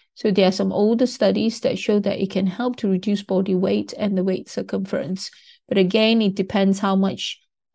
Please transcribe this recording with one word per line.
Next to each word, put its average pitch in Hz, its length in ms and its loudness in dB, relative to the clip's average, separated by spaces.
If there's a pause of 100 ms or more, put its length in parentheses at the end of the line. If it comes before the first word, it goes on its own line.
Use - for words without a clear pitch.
(160)
So 214 160 0
there 190 160 6
are 185 40 4
some 190 220 0
older 226 320 4
studies 214 540 0
that - 180 -2
show 208 220 2
that 196 200 -2
it 196 120 -2
can 190 160 0
help 247 300 -4
to 202 120 -2
reduce 196 320 0
body 190 320 -2
weight 196 460 0
and 202 180 0
the 180 60 0
waist 185 260 -4
circumference. 190 800 -6 (400)
But 202 80 0
again, 220 460 4
it 190 120 0
depends 196 440 0
how 196 160 0
much, - 440 -2 (360)